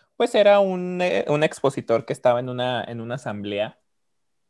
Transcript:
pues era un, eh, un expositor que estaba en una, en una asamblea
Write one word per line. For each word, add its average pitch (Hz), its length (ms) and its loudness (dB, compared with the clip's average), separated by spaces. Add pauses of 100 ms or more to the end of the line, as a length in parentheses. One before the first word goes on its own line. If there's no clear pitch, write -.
(160)
pues 240 180 -2
era 202 260 6
un, 180 420 -2
eh, 180 260 0
un 147 160 2
expositor 117 600 0
que - 80 -8
estaba 123 280 2
en 127 100 -8
una, 123 340 -4
en 117 160 -10
una 117 160 -8
asamblea 104 640 -6 (680)